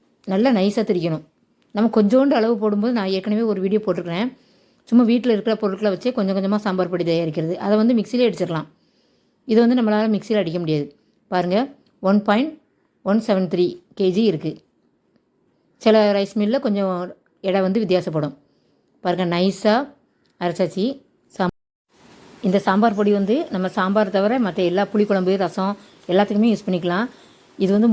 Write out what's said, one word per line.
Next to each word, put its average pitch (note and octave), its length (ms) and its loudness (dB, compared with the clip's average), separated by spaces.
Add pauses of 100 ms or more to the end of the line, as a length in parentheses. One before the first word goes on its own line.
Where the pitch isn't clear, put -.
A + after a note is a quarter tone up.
(280)
நல்லா G3+ 300 0
நைஸா G3+ 320 0
திரிக்கணும். E3 340 -2 (520)
நம்ம A3 220 2
கொஞ்சோண்டு B3+ 420 4
அளவு A3+ 220 2
போடும்போது, G#3+ 360 0
நான் F#3+ 200 -2
ஏற்கனவே G#3 340 -2
ஒரு F#3+ 140 -2
வீடியோ G#3 180 0
போட்டிருக்கிறேன். F3+ 460 -4 (600)
சும்மா A#3 220 6
வீட்ல A#3+ 240 2
இருக்கிற G#3 260 -2
பொருட்களை G3+ 320 -2
வச்சே A#3+ 240 -4
கொஞ்சம் F#3+ 200 -2
கொஞ்சமா G3 280 -2
சாம்பார் F#3 260 -2
பொடி F3 180 -2
தயாரிக்கிறது. E3 460 -2 (100)
அதை G#3 160 2
வந்து A#3+ 180 2
மிக்ஸிலே A#3+ 280 0
அடிச்சிடலாம். E3 400 -4 (800)
இதை A3+ 160 4
வந்து B3 160 2
நம்மளால G#3+ 360 0
மிக்ஸில G#3 260 -2
அடிக்க E3+ 220 -4
முடியாது. D3+ 220 -2 (460)
பாருங்க, F3+ 260 0 (520)
ஒன் G#3 180 4
பாயிண்ட் B3 240 0 (540)
ஒன் G#3 220 0
செவன் F#3+ 260 0
த்ரீ F3+ 120 2 (340)
கேஜி F#3+ 320 2
இருக்கு. D#3 200 -6 (1300)
சில A3 220 6 (140)
ரைஸ் G3 240 -4
மில்ல A3 240 0
கொஞ்சம் G3+ 260 0 (520)
எடை F#3+ 240 0
வந்து G3 160 0
வித்தியாசப்படும். E3 520 -2 (680)
பாருங்க, F3+ 220 -2 (100)
நைஸா F#3+ 400 0 (680)
அரைச்சாச்சு. F3 440 -2 (500)
சாம்-, F3+ 200 -2 (920)
இந்த F#3 180 2
சாம்பார் G#3 320 2
பொடி G#3 200 2
வந்து G3 180 0 (180)
நம்ம F#3 240 -4
சாம்பார் G3 400 0
தவிர G#3+ 280 2
மத்த F#3 160 -4 (100)
எல்லா G3 200 0
புளிக்குழம்பு, G3 420 2 (100)
ரசம் F#3+ 300 -4 (380)
எல்லாத்துக்குமே G#3 400 2
யூஸ் G3+ 160 -4
பண்ணிக்கலாம். F3+ 400 -2 (560)
இது F#3+ 140 2
வந்து A3+ 160 4